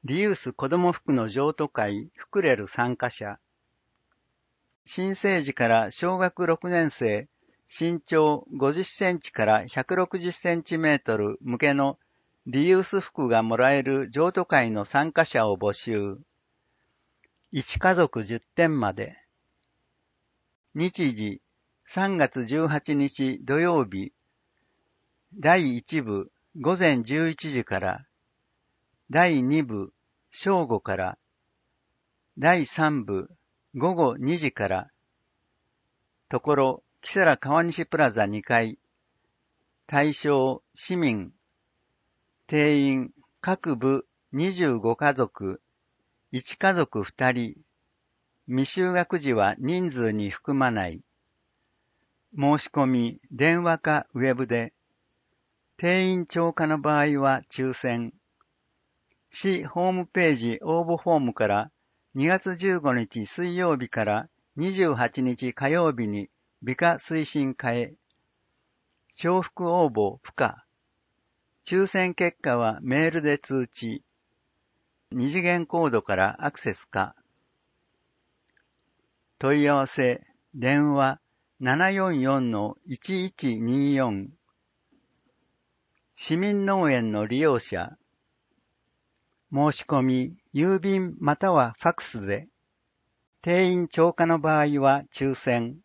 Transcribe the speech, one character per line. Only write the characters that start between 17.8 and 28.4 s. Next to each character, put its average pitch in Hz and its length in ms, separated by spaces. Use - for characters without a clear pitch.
族 156 300
十 117 160
点 160 400
ま 101 140
で。 101 240
日 160 380
時、 107 280
三 196 320
月 135 300
十 151 240
八 147 260
日 139 480
土 139 160
曜 165 240
日。 95 300
第 151 380
一 147 260
部、 101 300
午 175 160
前 151 240
十 151 280
一 156 220
時 123 140
か 92 160
ら。 95 260